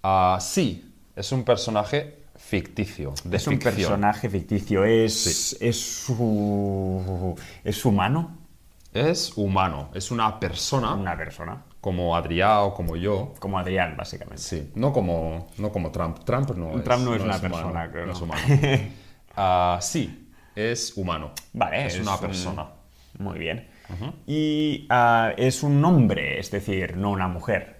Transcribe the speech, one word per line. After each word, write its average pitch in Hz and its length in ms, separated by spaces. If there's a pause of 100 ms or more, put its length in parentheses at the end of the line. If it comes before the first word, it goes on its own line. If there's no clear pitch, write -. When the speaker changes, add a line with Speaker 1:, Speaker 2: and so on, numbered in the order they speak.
Speaker 1:
Ah, 92 360
sí, - 540 (220)
es 101 160
un 127 120
personaje 117 760 (160)
ficticio, - 760 (100)
de 92 140
Speaker 2:
Es - 100
un 143 120
Speaker 1:
ficción. 117 160
Speaker 2:
personaje 101 540
ficticio. 98 560
¿Es, 113 380
Speaker 1:
Sí. - 340 (100)
Speaker 2:
es 117 120 (260)
su-, 98 1300 (280)
es - 220
humano? 113 520 (560)
Speaker 1:
Es 151 440
humano, 95 560
es - 160
una 113 300
persona. 120 560
Speaker 2:
Una 92 200
persona. 82 460 (200)
Speaker 1:
Como 90 360
Adrià 92 440
o 98 120
como 82 220
yo. 101 440
Speaker 2:
Como 98 200
Adrián, 90 360
básicamente. - 460
Speaker 1:
Sí, 76 340
no 131 160
como, 85 560 (100)
no 104 140
como 85 200
Trump. 82 340
Trump 135 300
no 82 220
es, 113 60
Speaker 2:
Trump 123 220
no 120 80
es 107 60
Speaker 1:
no 98 60
Speaker 2:
una 101 100
Speaker 1:
es 92 60
humano, 90 140
Speaker 2:
persona, 82 360
creo, 82 160
Speaker 1:
no 82 60
es 87 60
Speaker 2:
¿no? 85 60
Speaker 1:
humano. 78 200
Speaker 2:
<laughs> 135 460 (440)
Speaker 1:
Ah, 90 460
sí, - 500 (240)
es 113 420
humano. 80 340 (220)
Speaker 2:
Vale, 123 320
Speaker 1:
Es 90 100
Speaker 2:
es 92 60
Speaker 1:
una 101 140
Speaker 2:
un - 60
Speaker 1:
persona. 90 460 (520)
Speaker 2:
Muy 92 200
bien. 85 280 (220)
Speaker 1:
Ujú. 95 240 (120)
Speaker 2:
Y, 151 640
ah, 117 480
es 143 260
un 143 220
hombre, 101 540
es - 100
decir, 95 480
no 101 140
una 92 160
mujer. 90 520